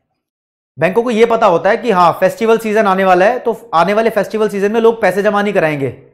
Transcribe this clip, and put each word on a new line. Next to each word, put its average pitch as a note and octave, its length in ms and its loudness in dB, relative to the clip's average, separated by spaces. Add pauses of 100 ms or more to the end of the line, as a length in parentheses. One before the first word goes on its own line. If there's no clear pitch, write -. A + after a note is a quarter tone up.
(800)
बैंकों F#3 240 0
को B3 80 -4
ये A3 160 2
पता A3+ 200 0
होता E3+ 240 2
है A#3 60 0
कि A#3+ 140 -4
हाँ, F3+ 300 2
फेस्टिवल A3 380 0
सीजन G#3+ 280 0
आने F#3+ 180 0
वाला F#3 220 4
है, B3 120 0
तो A3+ 360 -8
आने F3 200 2
वाले A3+ 160 0
फेस्टिवल G#3+ 380 -2
सीजन G3+ 240 -4
में A3+ 80 -2
लोग A3 220 2
पैसे F#3+ 200 0
जमा G3+ 200 0
नहीं G3+ 120 -4
कराएंगे। D3+ 340 -2 (260)